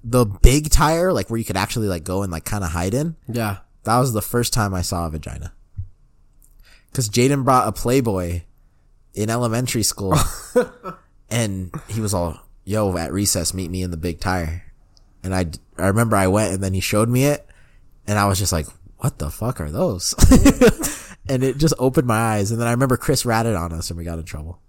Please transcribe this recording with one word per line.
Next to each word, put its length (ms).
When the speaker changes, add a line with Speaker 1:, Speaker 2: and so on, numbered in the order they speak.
Speaker 1:
the 220
big 460
tire, 420
like, 160
where 80
you 80
could 140
actually, 300
like, 160
go 180
and, 100
like, 140
kinda 220
hide 260
in. 220
Speaker 2:
Yeah. 300
Speaker 1:
That 160
was 160
the 80
first 320
time 180
I 80
saw 260
a 40
vagina. 420
'Cause 160
Jaden 340
brought 240
a 40
Playboy 680
in 160
elementary 540
school. 320
Speaker 2:
<laughs> 100
Speaker 1:
And 440
he 120
was 140
all, 240
"Yo, 320
at 160
recess, 420
meet 160
me 120
in 80
the 60
big 240
tire." 420
And 100
I, 120
I 100
remember 280
I 120
went 260
and 80
then 120
he 60
showed 280
me 160
it. 200
And 120
I 80
was 120
just 140
like, 140
"What 200
the 120
fuck 300
are 100
those?" 440
<laughs> 720
And 160
it 140
just 220
opened 280
my 120
eyes. 160
And 100
then 80
I 40
remember 260
Chris 260
ratted 300
on 180
us 160
and 100
we 60
got 140
in 80
trouble. 420